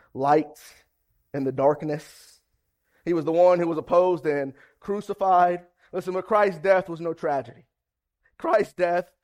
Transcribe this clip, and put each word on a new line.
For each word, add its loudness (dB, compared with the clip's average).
light 0
in -6
the -4
darkness. -4
He -2
was -2
the -2
one 6
who -2
was -4
opposed 0
and -4
crucified. 0
Listen, -8
but -6
Christ's 0
death 2
was -10
no -6
tragedy. -6
Christ's -2
death -2